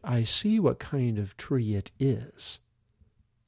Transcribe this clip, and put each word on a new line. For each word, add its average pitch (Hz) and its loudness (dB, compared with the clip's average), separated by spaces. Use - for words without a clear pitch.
I 120 0
see 214 2
what 147 2
kind 123 -2
of 101 -6
tree 113 0
it 98 -4
is. - -2